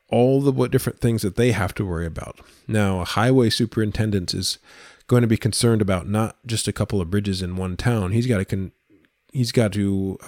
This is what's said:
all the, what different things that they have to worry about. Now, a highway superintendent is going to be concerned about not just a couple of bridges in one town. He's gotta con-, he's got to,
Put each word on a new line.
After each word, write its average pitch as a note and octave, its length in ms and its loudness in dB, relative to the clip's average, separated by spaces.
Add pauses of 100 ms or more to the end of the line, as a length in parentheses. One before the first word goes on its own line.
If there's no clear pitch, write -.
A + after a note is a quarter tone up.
all B2+ 320 4
the, C#3 120 2
what B2+ 180 0
different - 300 -2
things A#2 220 0
that F#2+ 140 -2
they A#2+ 140 2
have F#2+ 240 -2
to A2 100 -4
worry E2+ 220 -4
about. - 320 -10 (300)
Now, G2+ 320 2
a F2 40 -4
highway A#2+ 460 4
superintendent G#2+ 840 -2
is F#2+ 240 -4 (500)
going B2 140 6
to A#2+ 40 4
be A2 100 4
concerned A2+ 460 2
about F#2 260 -2
not G#2+ 280 -2 (100)
just A#2 220 -4
a G#2 40 -2
couple G2+ 280 -2
of E2 100 -4
bridges G2 320 -2
in F2+ 140 -6
one F#2 200 -4
town. G#2+ 360 0
He's A#2 160 2
gotta G2 160 2
con-, F#2+ 280 -6 (600)
he's B2 200 -2
got A2 200 2
to, G2 440 -2 (120)